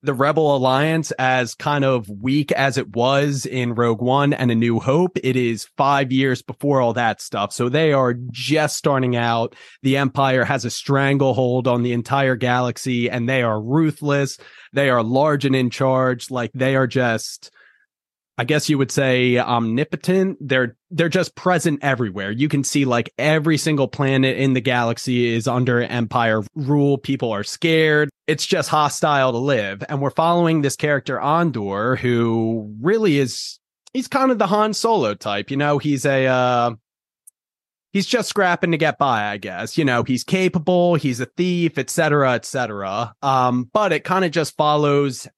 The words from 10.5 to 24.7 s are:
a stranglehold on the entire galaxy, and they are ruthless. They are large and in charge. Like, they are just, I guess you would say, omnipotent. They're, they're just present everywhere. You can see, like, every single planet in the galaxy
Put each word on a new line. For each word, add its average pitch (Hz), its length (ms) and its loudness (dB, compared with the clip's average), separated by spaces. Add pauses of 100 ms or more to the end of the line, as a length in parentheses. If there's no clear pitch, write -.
a 117 60 -4
stranglehold 131 1000 0
on 120 160 0
the 123 80 -2
entire 131 420 0
galaxy, 123 720 -2
and 120 200 -4
they 131 160 0
are 107 180 -2
ruthless. 143 760 0 (360)
They 139 180 2
are 120 140 2
large 135 400 2
and 135 100 2
in 127 160 2
charge. 131 600 0
Like, 120 200 -4
they 131 220 0
are 131 140 2
just, 117 640 -2 (880)
I 120 60 0
guess 151 240 0
you 151 100 2
would 135 120 0
say, 127 480 2
omnipotent. 147 1000 0
They're, 127 340 0 (160)
they're 165 200 0
just 175 260 -2
present 170 480 0
everywhere. 104 460 -2
You 127 180 -2
can 143 160 0
see, - 220 0
like, 120 320 0
every 156 400 2
single 143 300 0
planet 135 500 0
in 135 160 2
the 127 60 0
galaxy 120 720 0